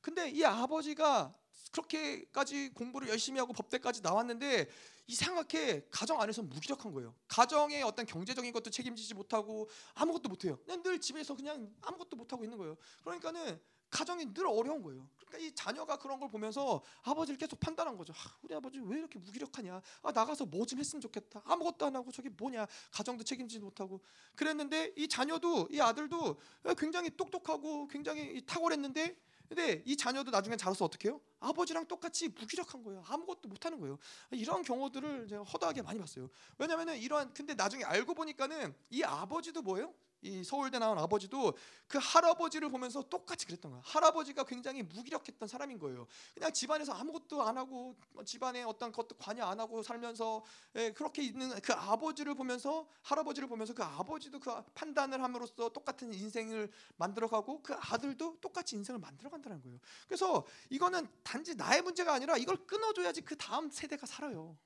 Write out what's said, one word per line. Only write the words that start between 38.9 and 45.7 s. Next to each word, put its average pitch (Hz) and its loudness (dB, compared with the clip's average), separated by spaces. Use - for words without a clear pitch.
아버지도 294 -2
뭐예요? 214 -2
이 190 -6
서울대 262 0
나온 220 6
아버지도 196 4
그 277 2
할아버지를 330 8
보면서 254 -2
똑같이 349 -4
그랬던 160 -10
거예요. 123 -14
할아버지가 294 6
굉장히 262 -6
무기력했던 233 -6
사람인 254 -6